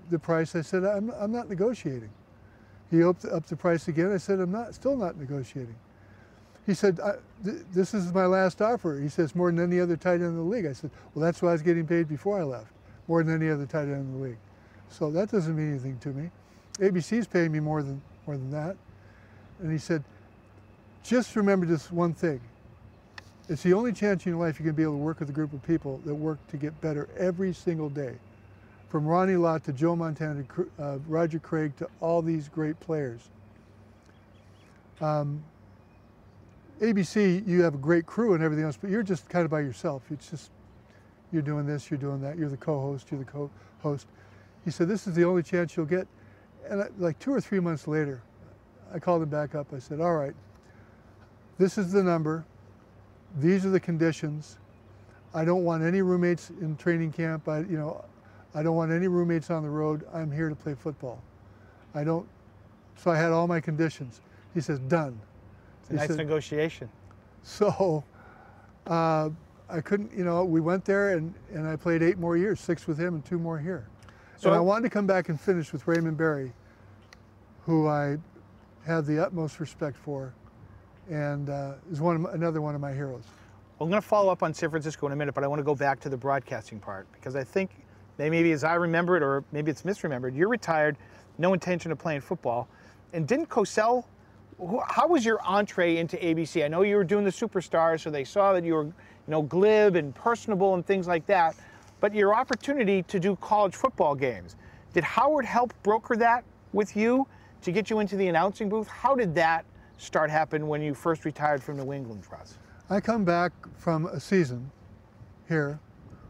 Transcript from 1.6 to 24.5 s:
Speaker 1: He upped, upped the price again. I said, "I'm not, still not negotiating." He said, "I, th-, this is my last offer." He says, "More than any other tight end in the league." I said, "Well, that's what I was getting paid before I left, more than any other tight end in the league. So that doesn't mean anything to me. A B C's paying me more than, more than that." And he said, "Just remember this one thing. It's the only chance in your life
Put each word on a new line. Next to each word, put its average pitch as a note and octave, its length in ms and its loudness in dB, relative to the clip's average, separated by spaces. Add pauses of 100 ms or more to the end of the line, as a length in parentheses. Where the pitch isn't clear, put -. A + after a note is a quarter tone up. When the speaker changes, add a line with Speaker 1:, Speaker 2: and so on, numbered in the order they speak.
Speaker 1:
He E3 120 6
upped, F3+ 220 2
upped E3 240 -4
the E3+ 60 -6
price E3+ 320 0
again. E3+ 240 0
I G3 60 0
said, G3 220 0
"I'm F3+ 120 0
not, A3+ 240 -6
still C#4 200 -2
not G3 220 -4
negotiating." C3 580 -8 (920)
He G3 80 2
said, F#3 240 2
"I, G3+ 160 -2 (280)
th-, G3 200 -6 (100)
this F#3 220 0
is F3 180 -2
my F#3 140 4
last F#3 340 4
offer." E3 380 0
He C#3+ 100 -2
says, D#3+ 240 0
"More F3 180 2
than E3+ 80 0
any F3 200 2
other F3 180 2
tight F3+ 240 2
end F3 40 0
in E3+ 100 -2
the E3 80 -4
league." F#3+ 240 -2
I C#3 60 -4
said, D3 180 -10 (240)
"Well, D3+ 100 0
that's E3+ 160 0
what F3 80 4
I E3+ 40 4
was D#3 100 0
getting E3+ 240 2
paid E3+ 200 2
before G3 320 -2
I E3+ 40 0
left, A#2+ 280 -8 (360)
more E3 160 4
than D#3+ 100 2
any D#3+ 160 2
other C#3+ 160 0
tight D3 200 -2
end C#3+ 80 -2
in C#3 200 -6
the C3 60 -8
league. B2+ 180 -8 (520)
So D#3 200 -2
that F#3 220 0
doesn't E3 240 2
mean D#3 160 0
anything C3 260 -6
to C#3+ 120 -10
me. C#3+ 200 -8 (500)
A G3 120 4
B F3+ 100 0
C's G#3+ 240 0
paying E3+ 260 2
me D3+ 80 0
more D3+ 220 0
than, C#3 180 -6 (280)
more D3 100 -6
than C3 140 -8
that." D3+ 260 -6 (840)
And D#3+ 100 -4
he D#3+ 80 0
said, D#3 240 -2 (960)
"Just - 340 0
remember G3 300 4
this D#3+ 260 -2
one E3+ 220 2
thing. D#3 260 -2 (1120)
It's D3 140 -6
the F3+ 100 6
only A#3 180 2
chance G3 340 0
in F3+ 60 -2
your E3 80 -2
life E3 200 -2